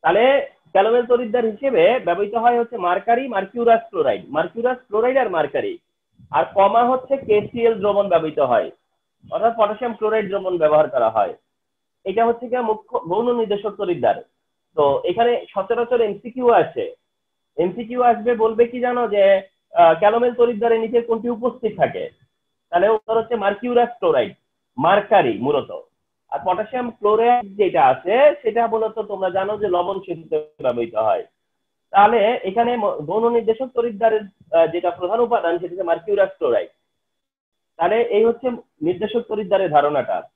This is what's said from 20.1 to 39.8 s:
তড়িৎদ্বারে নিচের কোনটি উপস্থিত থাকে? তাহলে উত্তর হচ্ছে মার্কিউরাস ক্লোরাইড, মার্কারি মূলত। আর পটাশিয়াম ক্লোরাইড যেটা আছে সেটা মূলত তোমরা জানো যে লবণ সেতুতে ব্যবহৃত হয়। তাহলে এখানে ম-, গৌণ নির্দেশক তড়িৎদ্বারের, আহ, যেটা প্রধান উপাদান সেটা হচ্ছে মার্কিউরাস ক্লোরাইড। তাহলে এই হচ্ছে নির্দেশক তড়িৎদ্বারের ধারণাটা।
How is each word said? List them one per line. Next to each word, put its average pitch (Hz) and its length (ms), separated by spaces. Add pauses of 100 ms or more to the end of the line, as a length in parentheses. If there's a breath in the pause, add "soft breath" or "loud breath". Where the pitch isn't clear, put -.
তড়িৎদ্বারে 233 440
নিচের 226 280
কোনটি 226 220
উপস্থিত 233 480
থাকে? 117 280 (680)
তাহলে 180 180
উত্তর 220 300
হচ্ছে 226 180
মার্কিউরাস 233 640
ক্লোরাইড, 135 340 (460)
মার্কারি 175 600
মূলত। 135 320 (640)
আর 147 120
পটাশিয়াম 233 460
ক্লোরাইড 220 680
যেটা 175 280
আছে 214 580
সেটা 226 240
মূলত 220 320
তোমরা 196 320
জানো 190 280
যে 208 100
লবণ 180 320
সেতুতে 160 360 (240)
ব্যবহৃত 120 340
হয়। 107 300 (680)
তাহলে 214 300 (240)
এখানে 233 320
ম-, 208 200 (120)
গৌণ 214 240
নির্দেশক 226 420
তড়িৎদ্বারের, 220 500 (280)
আহ, 165 140
যেটা 175 240
প্রধান 180 300
উপাদান 208 380
সেটা 175 140
হচ্ছে 175 180
মার্কিউরাস 190 480
ক্লোরাইড। 113 320 (1080)
তাহলে 180 260
এই 220 220
হচ্ছে 233 260 (320)
নির্দেশক 202 460
তড়িৎদ্বারের 196 420
ধারণাটা। 147 480 (160)